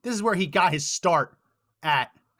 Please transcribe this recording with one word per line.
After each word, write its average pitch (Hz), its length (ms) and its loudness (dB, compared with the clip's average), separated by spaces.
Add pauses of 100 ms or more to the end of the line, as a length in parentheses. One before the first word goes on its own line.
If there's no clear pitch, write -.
this 240 120 -4
is 202 80 -6
where 214 120 2
he 185 120 0
got 175 260 2
his 147 120 -4
start - 520 0 (460)
at, 143 280 0 (280)